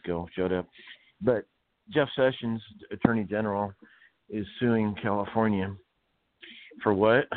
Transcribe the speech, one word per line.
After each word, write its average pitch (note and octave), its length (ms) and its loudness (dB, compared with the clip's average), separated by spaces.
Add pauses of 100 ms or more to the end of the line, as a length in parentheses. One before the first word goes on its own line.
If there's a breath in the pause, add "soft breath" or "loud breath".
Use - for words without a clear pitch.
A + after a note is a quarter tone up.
ago F2 300 -6
showed F#2 180 -2
up, F2+ 140 -2 (540 loud breath)
but G#2+ 240 0 (460)
Jeff C#3+ 240 0
Sessions, B2 460 0 (320)
Attorney A2 320 2
General, G2+ 480 -2 (580 soft breath)
is G#2 160 -6 (140)
suing A2+ 420 2
California G2+ 720 0 (1080 loud breath)
for G#2+ 120 4
what? A2 300 4 (120)